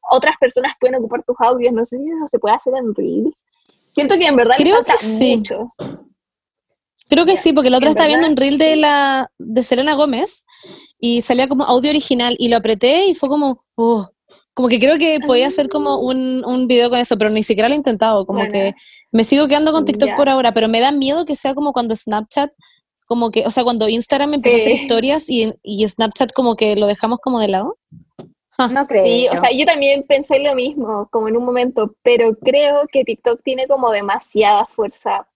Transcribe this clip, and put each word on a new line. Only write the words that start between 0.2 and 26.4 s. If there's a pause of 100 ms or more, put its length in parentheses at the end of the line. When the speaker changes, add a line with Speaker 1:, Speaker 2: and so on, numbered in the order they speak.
Speaker 1:
personas
pueden
ocupar
tus
audios,
no
sé
si
eso
se
puede
hacer
en
Reels. (500)
Siento
que
en
verdad
le
Speaker 2:
Creo
Speaker 1:
falta
Speaker 2:
que
sí.
Speaker 1:
mucho. (1400)
Speaker 2:
Creo
que
Speaker 1:
Ya,
Speaker 2:
sí,
porque
la
otra
Speaker 1:
en
Speaker 2:
estaba
viendo
Speaker 1:
verdad
Speaker 2:
un
reel
de
Speaker 1:
sí.
Speaker 2:
la,
de
Selena
Gómez, (540)
y
salía
como
audio
original,
y
lo
apreté,
y
fue
como, (100)
oh, (460)
como
que
creo
que
podía
hacer
como
Speaker 1:
Ah.
Speaker 2:
un,
un
video
con
eso,
pero
ni
siquiera
lo
he
intentado,
como
Speaker 1:
Buena.
Speaker 2:
que (380)
me
sigo
quedando
con
TikTok
Speaker 1:
Ya.
Speaker 2:
por
ahora,
pero
me
da
miedo
que
sea
como
cuando
Snapchat, (560)
como
que,
o
sea,
cuando
Instagram
empezó
a
hacer
Speaker 1:
Sí.
Speaker 2:
historias
y, (100)
y
Snapchat
como